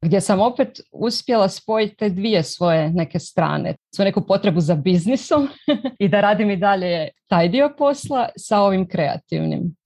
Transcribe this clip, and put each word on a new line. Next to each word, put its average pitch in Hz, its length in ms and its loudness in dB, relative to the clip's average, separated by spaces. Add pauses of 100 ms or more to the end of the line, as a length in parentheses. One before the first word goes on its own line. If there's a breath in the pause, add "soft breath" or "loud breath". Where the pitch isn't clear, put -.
gdje 170 180 2
sam 190 200 0
opet 247 400 0 (120)
uspjela 226 560 0
spojiti 214 480 -4
te 214 120 -2
dvije 196 340 0
svoje 160 480 0
neke 165 280 -2
strane, 147 560 -2 (200)
svoju 202 100 0
neku 196 220 -2
potrebu 196 340 2
za 165 140 2
biznisom 190 720 0 (240)
<laughs> - 300 -4
i 202 60 2
da 208 120 2
radim 208 300 2
i 202 60 -2
dalje 180 520 0 (200)
taj 175 200 4
dio 277 300 2
posla 285 580 0
sa - 240 0
ovim 190 280 2
kreativnim. 160 840 -4 (120)